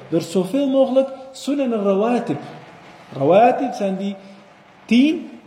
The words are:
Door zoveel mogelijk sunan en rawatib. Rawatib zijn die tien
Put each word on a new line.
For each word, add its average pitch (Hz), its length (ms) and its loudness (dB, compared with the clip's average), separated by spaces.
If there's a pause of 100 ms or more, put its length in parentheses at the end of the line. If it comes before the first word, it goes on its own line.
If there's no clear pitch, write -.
Door 160 120 0
zoveel 262 480 -2
mogelijk 262 400 2 (220)
sunan 262 420 -4
en 208 100 -2
rawatib. 202 560 0 (760)
Rawatib 220 560 4
zijn 196 240 -6
die 202 180 -8 (680)
tien 294 440 2 (180)